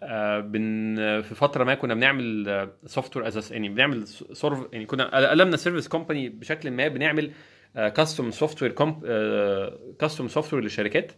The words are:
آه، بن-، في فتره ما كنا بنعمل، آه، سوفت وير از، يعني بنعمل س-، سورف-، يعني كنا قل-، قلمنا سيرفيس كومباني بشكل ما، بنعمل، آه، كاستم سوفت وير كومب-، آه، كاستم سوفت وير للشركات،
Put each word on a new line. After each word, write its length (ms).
آه، 360
بن-، 840
في 140
فتره 280
ما 120
كنا 180
بنعمل، 560
آه، 220
سوفت 320
وير 100
از، 260
يعني 160
بنعمل 380
س-، 160
سورف-، 500
يعني 120
كنا 300
قل-، 100
قلمنا 320
سيرفيس 300
كومباني 420
بشكل 420
ما، 160
بنعمل، 440
آه، 140
كاستم 420
سوفت 320
وير 80
كومب-، 340
آه، 760
كاستم 280
سوفت 260
وير 100
للشركات، 540